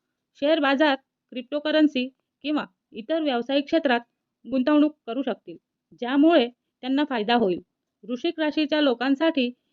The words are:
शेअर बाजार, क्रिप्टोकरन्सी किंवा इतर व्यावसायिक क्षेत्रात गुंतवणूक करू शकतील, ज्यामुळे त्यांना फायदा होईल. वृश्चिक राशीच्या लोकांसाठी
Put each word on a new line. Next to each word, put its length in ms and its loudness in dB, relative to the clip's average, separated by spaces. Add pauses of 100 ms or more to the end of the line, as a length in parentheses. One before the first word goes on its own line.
(420)
शेअर 180 0
बाजार, 360 0 (360)
क्रिप्टोकरन्सी 760 -2 (360)
किंवा 220 -4 (260)
इतर 300 -6
व्यावसायिक 440 -2
क्षेत्रात 340 0 (460)
गुंतवणूक 500 2 (120)
करू 140 -6
शकतील, 360 -8 (420)
ज्यामुळे 480 6 (360)
त्यांना 260 -2
फायदा 260 0
होईल. 260 0 (420)
वृश्चिक 360 -6
राशीच्या 420 0
लोकांसाठी 640 0 (260)